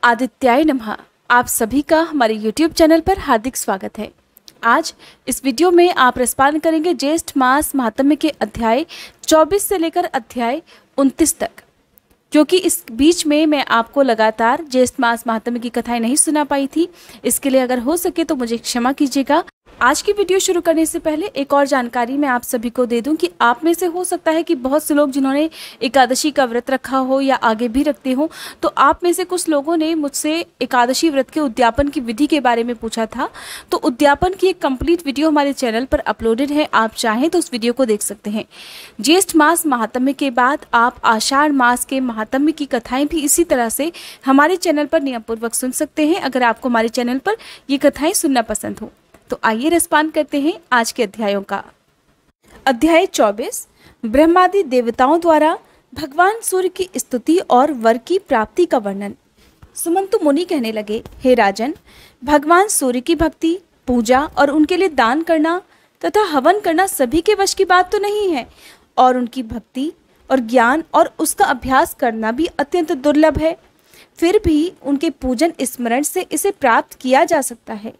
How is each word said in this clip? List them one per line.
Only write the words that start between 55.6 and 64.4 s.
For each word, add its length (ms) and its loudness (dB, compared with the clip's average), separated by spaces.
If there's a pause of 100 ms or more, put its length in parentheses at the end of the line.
भगवान 460 0
सूर्य 280 -2
की 280 -6
स्तुति 420 -2
और 340 2
वर 260 0
की 200 -2
प्राप्ति 480 0
का 120 0
वर्णन। 360 -8 (600)
सुमंतु 480 -2
मुनि 220 2
कहने 280 -4
लगे, 300 -6 (160)
"हे 160 4
राजन, 400 0 (500)
भगवान 440 4
सूर्य 320 -2
की 140 0
भक्ति, 440 -2 (280)
पूजा 340 2
और 300 0